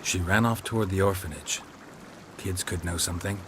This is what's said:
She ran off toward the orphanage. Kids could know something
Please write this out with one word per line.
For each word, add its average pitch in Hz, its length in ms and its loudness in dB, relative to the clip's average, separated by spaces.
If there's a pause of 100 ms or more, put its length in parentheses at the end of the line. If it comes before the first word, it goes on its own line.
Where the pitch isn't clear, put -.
She - 160 -2
ran 95 260 4
off 117 180 2
toward 110 260 0
the 95 120 2
orphanage. 92 600 0 (760)
Kids 92 260 -4
could 85 220 -4
know 87 120 -4
something 90 500 -2